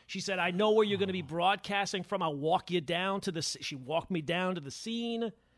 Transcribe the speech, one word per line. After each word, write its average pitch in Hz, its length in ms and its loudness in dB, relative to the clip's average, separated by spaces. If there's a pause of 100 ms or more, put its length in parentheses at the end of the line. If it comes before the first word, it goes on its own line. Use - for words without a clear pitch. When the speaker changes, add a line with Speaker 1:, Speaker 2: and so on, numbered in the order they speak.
Speaker 1:
She 190 140 -8
said, 185 180 -2
"I 180 140 2
know 208 180 4
where 220 160 8
you're 202 140 2
gonna 196 120 0
be 185 120 -2
Speaker 2:
Oh. - 20 -12
Speaker 1:
broadcasting 190 800 0
from. 190 180 -2
I'll 156 140 0
walk 160 340 2
you 175 100 2
down 180 420 0
to 190 100 -2
the 160 60 -4
s-," - 240 -4
she 147 120 -8
walked 143 380 -2
me 165 100 -2
down 180 320 0
to 170 60 -6
the 139 100 -10
scene. 233 640 -4 (260)